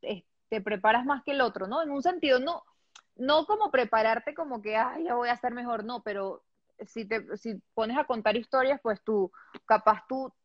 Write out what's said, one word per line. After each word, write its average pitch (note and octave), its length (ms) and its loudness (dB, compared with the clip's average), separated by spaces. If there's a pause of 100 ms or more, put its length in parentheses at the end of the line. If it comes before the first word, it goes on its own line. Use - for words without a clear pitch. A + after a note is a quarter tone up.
te, F#3+ 240 -8 (240)
te A3 100 -2
preparas G#3+ 460 2
más C#4 180 -2
que D4 80 -6
el C#4 80 0
otro, G#3 260 0
¿no? C4+ 160 -2
En D4+ 80 -4
un C#4 120 -4
sentido, D#4 360 2
no, D4+ 240 -4 (540)
no D4+ 300 2
como G#4+ 240 0
prepararte A3+ 640 2
como C#4 260 -8
que, G#3+ 160 -4
"Ay, B3+ 280 -2
ya B3 100 -2
voy A#3+ 160 -2
a A#3+ 80 0
ser B3 160 -4
mejor", A#3+ 300 -4
no, A#3 180 -8
pero G3 400 -6 (440)
si A3+ 200 -10
te, G#3+ 180 -4 (140)
si A3 240 -8 (100)
pones A3+ 240 -2
a D4 80 0
contar A3 320 0
historias, C4 460 2
pues G#3+ 200 -2
tú, G3+ 300 0 (320)
capaz G#3+ 420 4
tú C4 240 -6 (140)